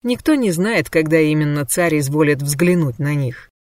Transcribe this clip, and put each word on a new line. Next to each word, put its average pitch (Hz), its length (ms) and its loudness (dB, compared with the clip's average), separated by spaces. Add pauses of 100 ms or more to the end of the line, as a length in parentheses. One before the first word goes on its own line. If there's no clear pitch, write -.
Никто 247 320 0
не 233 160 0
знает, 180 380 -2
когда 160 300 2
именно 151 460 0
царь 165 340 0
изволит 143 420 0
взглянуть 147 560 0
на 147 160 -2
них. 131 360 -6 (120)